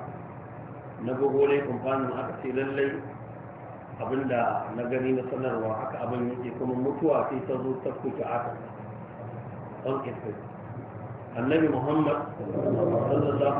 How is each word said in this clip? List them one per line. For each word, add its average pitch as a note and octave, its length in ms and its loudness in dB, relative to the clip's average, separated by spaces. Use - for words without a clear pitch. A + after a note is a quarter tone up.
Na B2 120 -2
bugo C#3 340 6
dai C#3+ 160 6
kumfanin B2+ 500 0
aka - 200 -4
ce C3 100 -2
lallai C#3 400 2
abinda A#2+ 760 2
na A#2+ 100 -2
gani C3 280 2
na B2+ 180 2
sanarwa A#2 420 0
haka - 320 -4
abin B2 240 0
yake B2 260 -4
kuma B2+ 200 0
mutuwa C#3 520 4
sai C3 200 -2
ta C3+ 100 0
zo C3 240 0
ta C#3 80 -2
kuce - 160 -2
aka. A#2 320 -2
On C3+ 240 0
effect. A2 320 -6
Annabi D3 380 4
Muhammad D3 500 4
sallallahu C#3+ 520 4